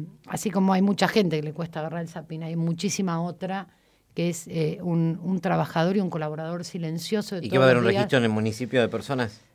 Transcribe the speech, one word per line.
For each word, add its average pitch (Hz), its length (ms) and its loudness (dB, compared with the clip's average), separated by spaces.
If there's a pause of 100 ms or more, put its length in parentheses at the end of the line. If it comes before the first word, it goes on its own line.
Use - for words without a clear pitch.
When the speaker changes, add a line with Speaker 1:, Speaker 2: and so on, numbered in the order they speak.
(280)
Speaker 1:
así - 240 -4
como 190 220 4
hay 185 100 4
mucha 202 240 4
gente 175 300 2
que 151 60 -2
le 151 100 -8
cuesta 170 260 -8
agarrar 160 240 -6
el 170 40 -8
zapín, 160 360 -10
hay 165 120 -6
muchísima 170 640 -2
otra 180 480 -6 (460)
que 170 160 0
es, - 180 -6
eh, 165 360 -2
un, 165 400 0
un 180 180 -2
trabajador 170 560 0
y 214 40 2
un 180 100 -2
colaborador 160 540 -6
silencioso 170 760 -4
de 151 80 -6
Speaker 2:
¿Y - 20 -6
qué - 60 -2
Speaker 1:
todos 131 60 6
Speaker 2:
va 131 40 8
a 131 40 10
haber 123 80 8
Speaker 1:
los 120 80 2
Speaker 2:
un - 40 6
Speaker 1:
días. - 120 2
Speaker 2:
registro - 180 2
en 120 60 4
el 113 40 4
municipio 110 500 0
de 117 100 4
personas? 113 520 -4 (140)